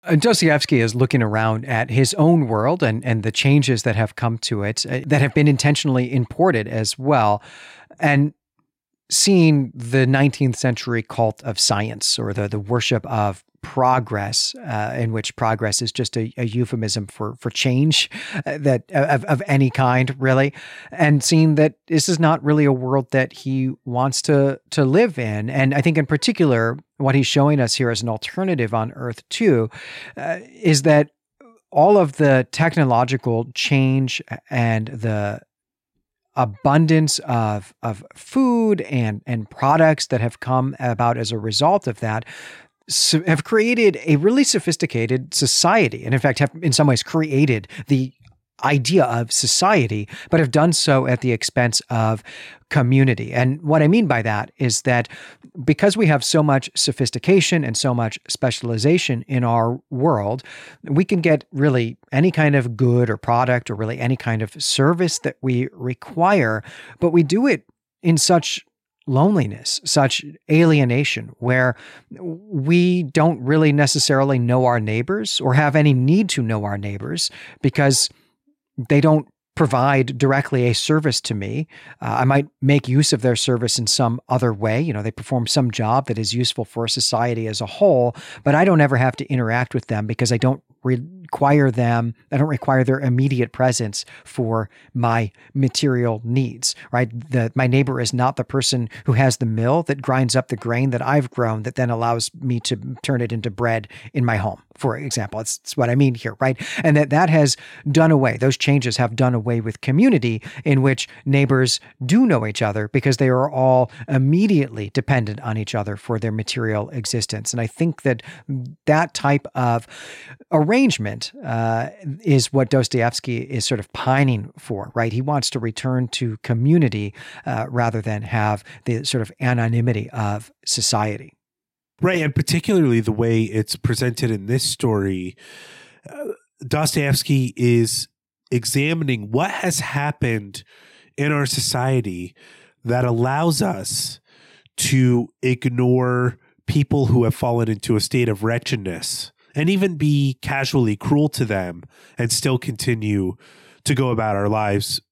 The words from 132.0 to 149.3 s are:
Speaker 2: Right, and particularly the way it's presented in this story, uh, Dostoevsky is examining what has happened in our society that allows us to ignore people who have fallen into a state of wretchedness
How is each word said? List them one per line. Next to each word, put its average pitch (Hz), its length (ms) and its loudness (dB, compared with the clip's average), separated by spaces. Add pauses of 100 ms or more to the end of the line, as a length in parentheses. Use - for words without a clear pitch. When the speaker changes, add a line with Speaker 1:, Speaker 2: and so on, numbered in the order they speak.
Speaker 2:
Right, 180 180 0
and 147 140 -2
particularly 170 640 2
the 110 120 -2
way 113 340 0
it's 104 300 -4
presented 120 540 -2
in 98 160 -4
this 123 180 -2
story, 98 720 -2 (720)
uh, - 260 -12 (340)
Dostoevsky 143 920 -2
is 120 500 0 (440)
examining 131 800 -2
what 156 180 0
has - 300 -4
happened 127 840 -4 (540)
in 147 140 0
our 143 160 0
society 123 880 -4 (500)
that 123 200 0
allows 131 540 0
us - 600 -6 (580)
to 123 520 2 (120)
ignore 123 960 0 (300)
people 143 400 0
who 123 160 4
have 110 100 2
fallen 120 360 -2
into 110 260 -2
a 107 60 0
state 120 280 -2
of 101 140 -4
wretchedness 107 880 -6 (260)